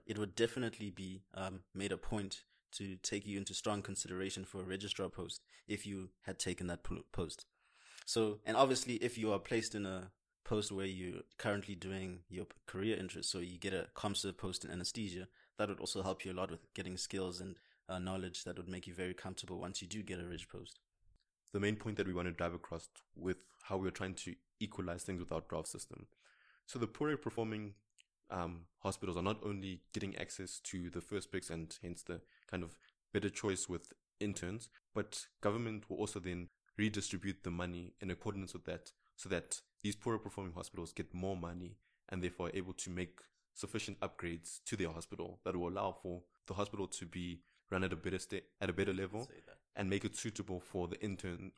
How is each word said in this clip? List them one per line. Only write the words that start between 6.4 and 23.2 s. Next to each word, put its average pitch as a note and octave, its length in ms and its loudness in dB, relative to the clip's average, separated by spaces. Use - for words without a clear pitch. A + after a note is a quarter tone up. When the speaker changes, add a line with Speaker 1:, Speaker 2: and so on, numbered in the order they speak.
Speaker 1:
that F2 160 -2
po-, - 280 -2
post. - 340 -2
So, G#2+ 380 4
and A2 120 4
obviously, B2+ 400 8
if A#2+ 220 2
you G#2+ 140 4
are G2 80 6
placed A2+ 340 2
in G2+ 120 0
a F#2 260 -4
post G#2+ 260 4
where G2 160 2
you're F#2 360 -2
currently G2+ 380 2
doing F#2 540 -4
your F2+ 160 -4
p-, - 120 -12
career G#2 300 2
interest, - 340 -2
so G2 80 -2
you F2+ 200 -4
get F#2+ 160 0
a - 220 0
ComServe G2 400 0
post F#2 280 -2
in F2 60 -8
anesthesia, F#2 560 -2
that G#2+ 100 4
would G2 120 -2
also - 220 0
help F#2+ 220 0
you F#2+ 80 -2
a - 20 -4
lot F#2 160 0
with - 220 -10
getting F#2 240 -4
skills F2+ 440 -2
and, F#2 180 -6
uh, F#2 100 -2
knowledge F#2 460 -2
that F2+ 120 -4
would F2+ 120 -6
make F#2 180 -6
you F2+ 80 -8
very F#2 200 -2
comfortable F#2 440 -6
once F2+ 240 -4
you F2 60 -10
do G#2 140 -2
get F#2 180 -4
a F2 60 -4
reg E2+ 220 -6
post. - 300 -12
Speaker 2:
The G2+ 80 2
main G#2 140 6
point G#2 220 -2
that F#2+ 100 4
we F2+ 80 2
want F2 140 2
to E2+ 40 2
drive E2+ 220 0
across E2+ 340 -6
with F2+ 220 2